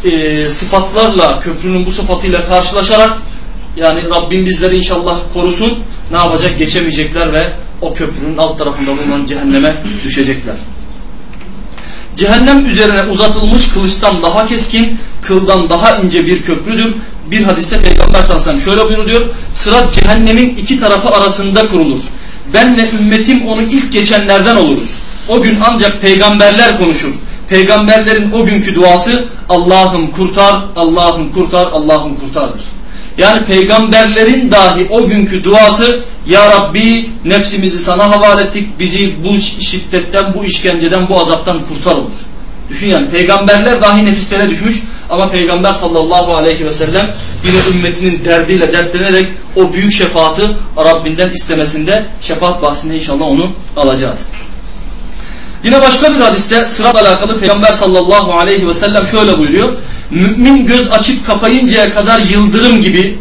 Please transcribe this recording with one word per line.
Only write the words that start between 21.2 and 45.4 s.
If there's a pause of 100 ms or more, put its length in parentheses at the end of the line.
kurulur. (540)
Ben
ve (100)
ümmetim
onu
ilk
geçenlerden
oluruz. (400)
O
gün
ancak
peygamberler
konuşur. (340)
Peygamberlerin
o
günkü
duası, (240)
'Allah'ım
kurtar, (120)
Allah'ım
kurtar,
Allah'ım
kurtar'dır.'" (400)
Yani
peygamberlerin
dahi
o
günkü
duası, (260)
"Ya
Rabbi, (140)
nefsimizi
sana
havale
ettik, (100)
bizi (100)
bu
şiddetten,
bu
işkenceden,
bu
azaptan
kurtar"
olur. (580)
Düşün
yani,
peygamberler
dahi
nefislere
düşmüş (280)
ama
Peygamber